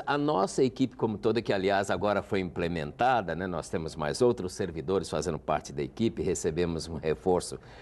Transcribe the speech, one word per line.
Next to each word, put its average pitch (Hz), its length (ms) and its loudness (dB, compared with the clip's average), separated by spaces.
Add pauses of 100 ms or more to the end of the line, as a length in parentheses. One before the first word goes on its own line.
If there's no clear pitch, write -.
a 143 100 2
nossa 151 460 2
equipe 123 320 0
como 107 220 0
toda, 113 240 2
que - 100 -2
aliás 98 400 2
agora 101 320 2
foi 101 160 0
implementada, 87 960 0
né? 90 100 -4
Nós 87 240 -4
temos 80 240 -4
mais 76 280 0
outros 113 320 2
servidores 85 560 -2
fazendo 78 280 -2
parte 73 360 -2
da 71 100 -4
equipe, 95 400 -2
recebemos 82 640 -2
um 82 80 -8
reforço 78 640 0 (220)